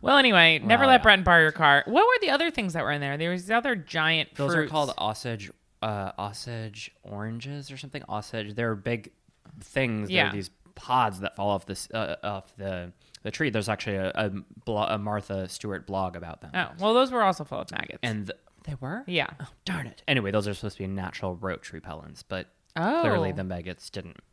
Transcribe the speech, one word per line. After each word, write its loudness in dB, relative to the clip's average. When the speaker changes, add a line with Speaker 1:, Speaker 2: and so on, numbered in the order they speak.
Speaker 1:
Well, 6
anyway, 8
never 4
Speaker 2:
Wow, 8
Speaker 1:
let 8
Speaker 2:
yeah. -8
Speaker 1:
Breton 6
borrow 8
your 6
car. 6
What 6
were 4
the 0
other 2
things -4
that -2
were 0
in -2
there? -4
There -2
was -6
the -2
other 0
giant 0
Speaker 2:
Those 0
are 4
Speaker 1:
fruits. 0
Speaker 2:
called 0
Osage, -4
uh, -4
Osage -10
oranges -10
or -14
something. -12
Osage. -8
They're 0
big -6
things. -2
They're 0
Speaker 1:
Yeah. 2
Speaker 2:
these -6
pods 0
that -6
fall 0
off -2
this, -10
uh, -4
off -8
the, -6
the -6
tree. 0
There's 0
actually -2
a, -2
a 0
blo-, 0
a 0
Martha -4
Stewart -8
blog -4
about -12
them. -18
Speaker 1:
Oh, -2
well, 2
those 4
were 2
also 2
full -8
of -10
maggots. -8
Speaker 2:
And -4
th-, -10
they -8
were? -8
Speaker 1:
Yeah. 0
Speaker 2:
Oh, -14
darn -4
it. -16
Anyway, 2
those 0
are -4
supposed -10
to -6
be -6
natural -6
roach -8
repellents, -14
but -8
Speaker 1:
Oh. 0
Speaker 2:
clearly 2
the -4
maggots -8
didn't -12